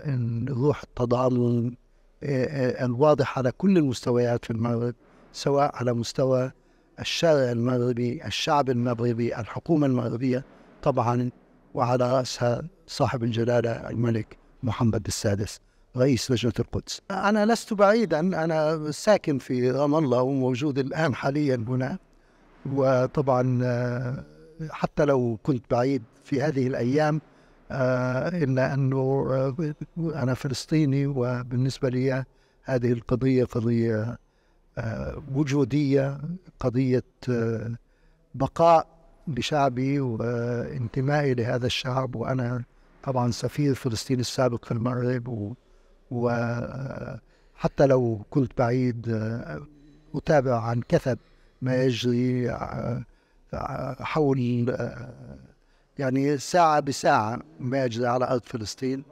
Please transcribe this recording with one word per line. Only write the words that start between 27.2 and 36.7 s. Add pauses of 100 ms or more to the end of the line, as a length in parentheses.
آه،
إلا
أنه،
آه، (240)
أنا
فلسطيني،
وبالنسبة
لي (380)
هذه
القضية
قضية، (600)
آه، (120)
وجودية، (400)
قضية، (240)